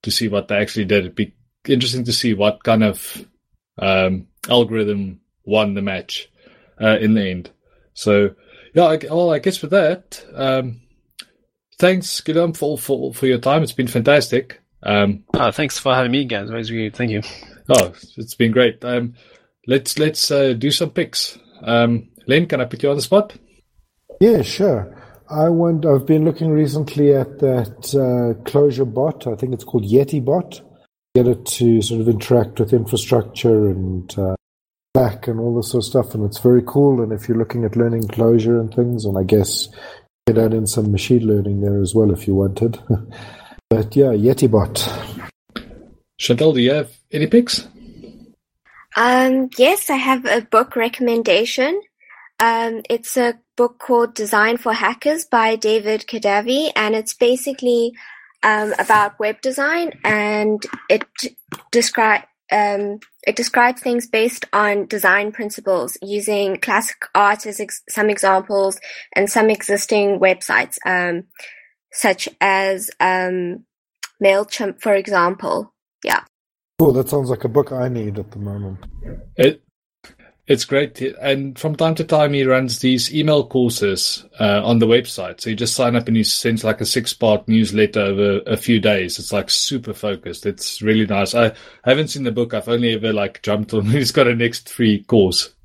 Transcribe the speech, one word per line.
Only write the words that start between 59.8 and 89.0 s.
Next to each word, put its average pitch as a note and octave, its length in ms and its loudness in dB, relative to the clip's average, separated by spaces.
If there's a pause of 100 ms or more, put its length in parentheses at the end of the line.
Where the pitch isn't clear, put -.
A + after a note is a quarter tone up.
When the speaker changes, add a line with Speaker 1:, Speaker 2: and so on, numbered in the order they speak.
Speaker 4:
and G#3+ 600 0 (240)
it A3 160 2 (680)
descri-, A3+ 520 2 (280)
um, G#3 480 -2 (260)
it G#3+ 100 -2
describes B3 460 0
things A#3+ 240 -4
based A#3 460 -2
on G3+ 340 0
design G#3 460 0
principles, G3 680 -4
using G3+ 600 -4
classic A3 360 -2 (180)
art G3+ 320 2
as G#3 140 -12
ex-, - 280 -10
some G#3+ 200 -2
examples G3 720 0 (360)
and G3+ 140 0
some A3 220 2
existing G3+ 720 0
websites, F#3 640 0
um, F3+ 380 -2 (680)
such - 360 -2 (120)
as, G3 500 0 (100)
um, F#3 640 -2 (580)
MailChimp, G3+ 580 0
for G#3 140 2
example. G3 800 -2 (300)
Yeah. - 180 0 (580)
Speaker 3:
Oh, D3+ 120 6
that B2+ 160 0
sounds C#3 200 -2
like B2 160 -4
a B2+ 40 -2
book C3+ 240 0
I B2+ 160 -4
need G#2+ 300 -6
at G2 120 -12
the - 80 -16
moment. G2+ 480 -10 (500)
Speaker 1:
It, D3+ 260 2 (840)
it's C3 180 2
great. C#3+ 360 -4
And C3+ 580 -4
from D#3 180 -4
time D#3+ 200 0
to D#3+ 80 -4
time, D3+ 280 2
he C#3 120 0
runs C3 340 0
these B2+ 360 0
email D3+ 320 2
courses, A#2 800 -2 (160)
uh, G#2 240 2
on A#2 140 2
the A2+ 80 4
website. A2+ 540 0
So A2+ 100 -8
you G#2+ 60 -6
just A2+ 180 -4
sign A#2+ 200 0
up A#2 140 -2
and A2+ 80 2
he G#2+ 80 2
sends, A2+ 400 -2
like, A2 160 -2
a G#2+ 60 -4
six-part A2 640 0
newsletter G#2+ 520 2
over G2 460 0
a A2+ 100 -2
few A2+ 240 2
days. F#2+ 380 0